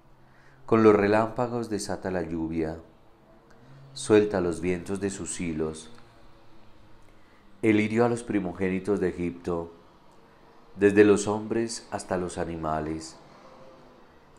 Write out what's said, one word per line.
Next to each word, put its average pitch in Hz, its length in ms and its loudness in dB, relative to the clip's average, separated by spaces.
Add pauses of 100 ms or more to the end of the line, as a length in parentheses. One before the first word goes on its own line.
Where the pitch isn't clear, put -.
(640)
con 110 180 4
los 107 120 10
relámpagos 113 720 0
desata 95 420 -6
la 92 120 -4
lluvia, 80 560 -6 (1120)
suelta 104 480 2
los 85 220 -4
vientos 90 380 -4
de 98 100 -4
sus 87 300 -10
hilos. 80 500 -6 (1700)
Él 107 160 4
hirió 110 260 2
a 120 40 4
los 117 160 -4
primogénitos 95 760 -2
de 90 120 0
Egipto, 85 640 -6 (1000)
desde 101 300 8
los 101 240 4
hombres 110 640 -4
hasta 98 240 -6
los 90 200 -6
animales. 80 800 -6 (1200)